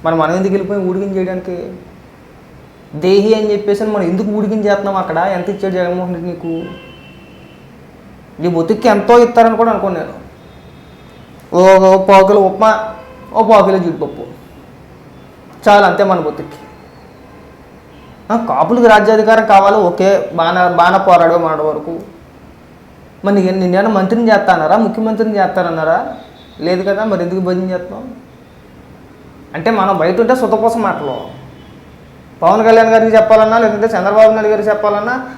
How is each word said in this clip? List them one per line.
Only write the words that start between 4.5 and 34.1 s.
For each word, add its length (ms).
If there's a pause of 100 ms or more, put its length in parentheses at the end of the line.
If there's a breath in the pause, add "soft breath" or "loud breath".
చేస్తున్నాం 320
అక్కడ? 220
ఎంత 300
ఇచ్చాడు 260
జగన్మోహన్ 400
రెడ్డి 160
నీకు? 380 (1700)
నీ 60
బతుక్కి 400
ఎంతో 300
ఇస్తారని 380
కూడా 140
అనుకోను 240
నేను. 280 (1300)
ఓ, 240
ఓ 260
పావు 220
కిలో 140
ఉప్మా, 540 (400)
ఓ 80
పావు 220
కిలో 140
జీడిపప్పు 440 (1500)
చాలు, 160
అంతే 200
మన 160
బతుక్కి. 380 (1700)
ఆ, 160
కాపులకు 380
రాజ్యాధికారం 600
కావాలి, 300
ఓకే, 580
బాగా, 340
బాగా 300
పోరాడే 380
మాట 240
వరకు. 400 (1200)
మరి 100
నీకు, 200
నిన్నేమన్నా 380
మంత్రిని 400
చేస్తానరా, 440
ముఖ్యమంత్రిని 600
చేస్తానన్నారా? 760 (460)
లేదు 220
కదా, 220
మరి 180
ఎందుకు 180
భజన 300
చేస్తున్నావు? 340 (1500)
అంటే 160
మనం 280
బయట 220
ఉంటే 140
సుతపోసం 480
మాటలు. 340 (1300)
పవన్ 220
కళ్యాణ్ 240
గారికి 280
చెప్పాలన్నా, 420
లేదంటే 280
చంద్రబాబు 460